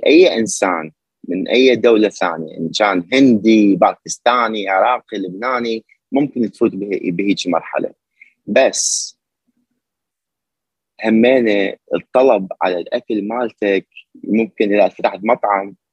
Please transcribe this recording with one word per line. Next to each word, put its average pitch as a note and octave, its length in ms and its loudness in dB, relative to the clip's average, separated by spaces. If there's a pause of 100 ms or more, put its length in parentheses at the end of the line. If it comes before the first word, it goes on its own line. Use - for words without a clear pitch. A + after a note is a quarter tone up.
أي D#3+ 340 4
إنسان F2+ 520 -4 (360)
من F#2 200 -6
أي B2 280 4
دولة A2 340 4
ثانية، D#2+ 480 -6
إن E2 120 -6 (100)
كان F#2+ 340 0
هندي، A2 640 4
باكستاني، A2 920 -2
عراقي، A2 480 0
لبناني، A2+ 680 -6 (260)
ممكن B2+ 400 -2
تفوت A2+ 200 0
به-، G2 320 -6
بهيج F#2+ 460 -4
مرحلة. - 440 -4 (520)
بس - 720 0 (1900)
همينة A2+ 680 2 (220)
الطلب G#2+ 520 2 (140)
على F2+ 160 0
الأكل G#2 500 -6
مالتك، G#2+ 600 -4 (360)
ممكن G#2+ 500 0
إذا G#2 140 4
فتحت G2 360 -4
مطعم G#2 520 -2 (180)